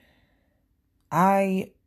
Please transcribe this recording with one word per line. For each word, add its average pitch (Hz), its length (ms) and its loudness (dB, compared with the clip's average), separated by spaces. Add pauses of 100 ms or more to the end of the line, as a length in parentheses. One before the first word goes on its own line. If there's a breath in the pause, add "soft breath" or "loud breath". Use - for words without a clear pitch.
(1120 soft breath)
I 190 600 0 (140)